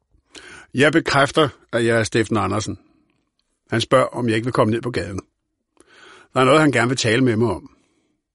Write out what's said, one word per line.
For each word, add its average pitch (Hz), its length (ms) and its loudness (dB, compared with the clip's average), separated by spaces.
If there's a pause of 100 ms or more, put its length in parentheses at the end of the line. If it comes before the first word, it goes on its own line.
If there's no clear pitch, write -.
(760)
Jeg 143 180 4
bekræfter, 143 560 2 (240)
at 120 120 0
jeg 117 140 2
er 110 60 0
Steffen 113 320 -2
Andersen. 101 420 -4 (920)
Han 117 100 -2
spørger, 131 260 2
om 123 220 -6
jeg 110 80 0
ikke 113 100 -4
vil 127 60 -4
komme 117 180 0
ned 113 100 -2
på 117 100 -8
gaden. 95 300 -8 (1120)
Der 127 60 0
er 131 40 2
noget, 143 160 6
han 151 120 2
gerne 120 160 0
vil 131 80 -2
tale 123 280 0
med 117 120 2
mig 113 120 0
om. 82 220 -8 (640)